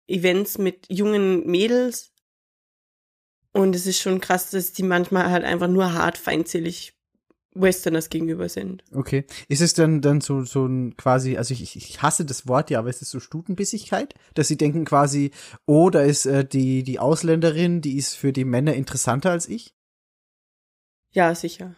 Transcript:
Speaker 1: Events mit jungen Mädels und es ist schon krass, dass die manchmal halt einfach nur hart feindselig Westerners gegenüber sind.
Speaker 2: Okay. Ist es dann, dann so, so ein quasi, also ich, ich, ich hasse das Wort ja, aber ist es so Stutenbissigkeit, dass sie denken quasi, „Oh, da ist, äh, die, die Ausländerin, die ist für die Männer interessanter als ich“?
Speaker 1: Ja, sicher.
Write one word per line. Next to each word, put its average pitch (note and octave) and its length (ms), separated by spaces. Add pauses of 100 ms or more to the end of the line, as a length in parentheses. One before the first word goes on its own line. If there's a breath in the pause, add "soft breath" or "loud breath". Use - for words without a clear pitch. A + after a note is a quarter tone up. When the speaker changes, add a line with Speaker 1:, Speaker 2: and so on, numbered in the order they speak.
Speaker 1:
Events F#3 500
mit F#3+ 320
jungen G3 580
Mädels A#3 680 (1400)
und F#3+ 220
es F3+ 120
ist F#3 120
schon F#3 220
krass, F3+ 300
dass F#3 220
die F#3+ 120
manchmal F3+ 460
halt F3+ 140
einfach F3 240
nur F#3 240
hart E3+ 240
feindselig E3 800 (600)
Westerners F3+ 540
gegenüber E3 400
sind. F#3+ 360 (100)
Speaker 2:
Okay. C3+ 320 (220 loud breath)
Ist C#3+ 140
es E3+ 120
dann, D#3+ 260
dann C#3+ 200
so, C3+ 240
so C3 200
ein B2+ 320
quasi, C3 400
also A#2 160
ich, B2 100
ich, - 140
ich - 260
hasse D#3 220
das C#3 220
Wort B2+ 240
ja, C3 80
aber A2+ 120
ist - 120
es - 80
so C3 80
Stutenbissigkeit, G3 960 (200 soft breath)
dass D3+ 120
sie D#3 100
denken D3+ 280
quasi, C#3+ 480 (340 loud breath)
„Oh, D#3+ 240
da E3 120
ist, C#3+ 240
äh, C#3 200
die, C3 380
die C3 160
Ausländerin, D#3+ 800
die C#3+ 160
ist C#3 180
für C3+ 180
die C3 120
Männer C3 300
interessanter C3 580
als F3 160
ich“? - 260 (1400)
Speaker 1:
Ja, E3+ 240
sicher. F3 420